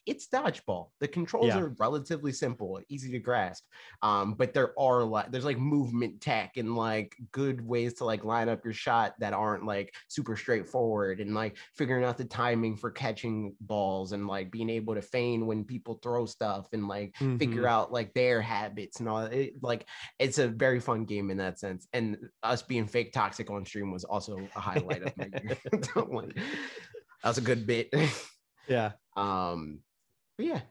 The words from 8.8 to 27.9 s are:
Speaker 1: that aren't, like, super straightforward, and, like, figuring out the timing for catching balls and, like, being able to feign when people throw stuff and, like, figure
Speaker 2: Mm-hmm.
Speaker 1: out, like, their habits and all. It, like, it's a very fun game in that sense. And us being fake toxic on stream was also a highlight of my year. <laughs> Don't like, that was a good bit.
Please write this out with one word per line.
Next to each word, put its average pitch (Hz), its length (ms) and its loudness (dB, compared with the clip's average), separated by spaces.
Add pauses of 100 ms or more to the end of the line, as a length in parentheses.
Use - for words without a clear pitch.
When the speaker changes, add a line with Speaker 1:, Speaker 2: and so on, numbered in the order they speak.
Speaker 1:
that 104 120 0
aren't, 104 320 0
like, 101 300 -2 (140)
super 127 280 -4
straightforward, 104 840 0
and, 104 140 -2
like, 107 220 -2 (200)
figuring 127 280 2
out 123 140 2
the 131 60 -4
timing 117 520 2
for 113 140 -6
catching 110 680 -4
balls 95 520 0
and, 101 140 -4
like, 95 240 -4
being 113 200 -2
able 113 260 -2
to 101 60 -2
feign 120 440 0
when 107 180 0
people 117 380 -8
throw 120 240 0
stuff 104 460 -4
and, 104 160 -2
like, 101 260 -6 (240)
figure 123 280 2
Speaker 2:
Mm-hmm. - 20 6
Speaker 1:
out, 113 240 4
like, 117 220 -2
their 123 260 4
habits 107 580 -4
and 117 100 -2
all. 110 180 0
It, 131 360 -2
like, 120 240 -2 (320)
it's 135 200 2
a 131 100 6
very 123 320 4
fun 113 240 0
game 101 260 -2
in 95 60 -2
that 92 240 -2
sense. 95 320 -6
And 110 240 0 (260)
us 117 200 2
being 117 260 0
fake 120 240 0
toxic 104 380 0
on 101 160 -4
stream 101 260 -6
was 90 120 -8
also 98 520 -6
a 101 40 -6
highlight 95 420 0
of - 140 -6
my - 100 -8
year. 107 320 -4 (140)
<laughs> 214 220 0
Don't - 180 0
like, 113 220 -6
that - 920 -8
was 120 100 2
a 131 40 2
good 117 240 2
bit. 117 260 2